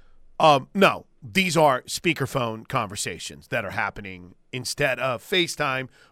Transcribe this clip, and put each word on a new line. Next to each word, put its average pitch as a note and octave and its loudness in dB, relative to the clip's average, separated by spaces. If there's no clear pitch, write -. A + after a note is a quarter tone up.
Um, C#3+ 6
no, D#3+ 4
these E3 0
are C#3 4
speakerphone B2 -2
conversations G2 -6
that A#2 -2
are E2+ -6
happening F#2+ -6
instead B2+ -2
of B2 -2
FaceTime, C#3+ -2